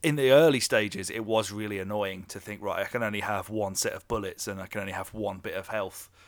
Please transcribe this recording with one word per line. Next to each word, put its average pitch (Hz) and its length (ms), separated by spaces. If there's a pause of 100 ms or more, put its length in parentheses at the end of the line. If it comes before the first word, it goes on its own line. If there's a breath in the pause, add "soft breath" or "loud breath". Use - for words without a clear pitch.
in 147 140
the 135 140
early 143 300
stages, 104 500
it 113 160
was 107 260
really 104 280
annoying 95 480
to 101 120
think, 104 220
"Right, 95 180
I 95 80
can 120 140
only 104 180
have 101 300
one 104 240
set - 180
of - 160
bullets 101 400
and 98 120
I 95 60
can 107 140
only 98 140
have 92 180
one 101 260
bit 90 160
of 95 140
health." 101 400 (200 loud breath)